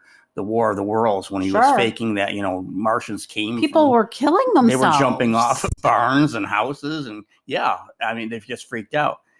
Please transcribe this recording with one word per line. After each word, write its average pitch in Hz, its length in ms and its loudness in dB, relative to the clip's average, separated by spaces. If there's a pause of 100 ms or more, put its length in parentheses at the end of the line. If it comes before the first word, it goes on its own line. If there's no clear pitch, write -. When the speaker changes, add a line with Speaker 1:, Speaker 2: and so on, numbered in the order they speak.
(360)
Speaker 1:
the 104 80 -6
War 110 280 0
of 98 60 -2
the 101 60 -4
Worlds, 104 460 0
when 98 120 -4
he 95 100 -2
was 104 140 4
Speaker 2:
Sure. 277 100 4
Speaker 1:
faking 113 400 -2
that, 101 180 -2
you 101 80 -6
know, 92 280 -4
Martians 110 560 -4
came 110 340 -6
Speaker 2:
People 311 240 2
Speaker 1:
from 285 80 4
Speaker 2:
were 233 140 4
killing 294 400 0 (220)
Speaker 1:
They 170 80 4
were 170 220 4
jumping 123 340 2
Speaker 2:
themselves. 117 320 2
Speaker 1:
off - 20 -
of - 60 -6 (100)
barns 123 520 4
and 107 120 -4
houses, 139 600 -4
and 107 160 -14 (220)
yeah, 131 320 -2 (240)
I 113 120 -2
mean, 113 160 -8
they've 113 160 -10
just 123 240 -12
freaked 113 260 -10
out. - 260 -2 (180)